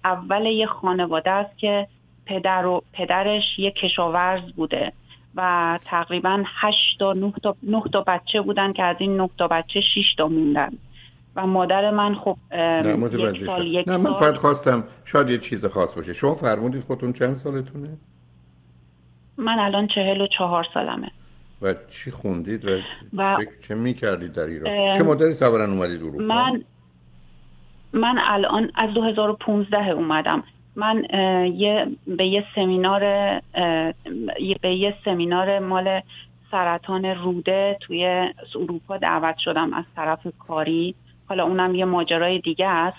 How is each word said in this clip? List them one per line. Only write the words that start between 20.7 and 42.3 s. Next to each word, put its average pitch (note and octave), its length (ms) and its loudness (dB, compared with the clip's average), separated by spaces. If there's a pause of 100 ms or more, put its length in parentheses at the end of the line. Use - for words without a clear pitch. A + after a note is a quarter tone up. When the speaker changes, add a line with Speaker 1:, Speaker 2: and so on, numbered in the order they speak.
Speaker 1:
سالمه. - 360 -4 (520)
Speaker 2:
و F#2+ 120 2 (160)
چی - 200 -14
خوندید G2 540 -4
و F#2+ 140 0 (380)
Speaker 1:
و G2 200 2
Speaker 2:
چه، G#2+ 120 -2 (200)
چه G#2 60 -4
می‌کردید G#2+ 580 -2
در E2+ 100 -4
ایران؟ D#2+ 360 -4
Speaker 1:
اه، G3 160 2
Speaker 2:
چه G3 80 4
مدتی D#3+ 320 4
صبراً A#2 300 4
اومدید F2+ 380 -2
اروپا؟ C#3 220 -6
Speaker 1:
من، A#3+ 380 0 (1300)
من A#3 320 2
الان G#3 500 2
از A3+ 200 0
دو A3+ 80 2
هزار G#3+ 280 2
و - 20 0
پونزده G#3 560 0
اومدم. D#3 540 0 (340)
من، A3 340 0
اه، F#3 380 2
یه، G3+ 380 2 (200)
به F#3 200 0
یه G3+ 180 0 (100)
سمینار، F#3+ 500 2
اه، F3+ 880 0 (480)
یه، F#3+ 200 -2
به F#3 160 0
یه G3+ 180 0 (100)
سمینار F#3 540 0
مال F#3+ 420 0 (500)
سرطان F#3 540 -2
روده F#3 760 0
توی F3+ 500 0 (240)
اروپا F3 420 -6
دعوت E3 420 0
شدم D#3+ 360 -2
از F3 100 -6 (120)
طرف D#3+ 220 -2 (300)
کاری. E3 460 -2 (340)
حالا F#3 160 -2
اونم F#3 300 0
یه F#3 100 0
ماجرای F3 540 0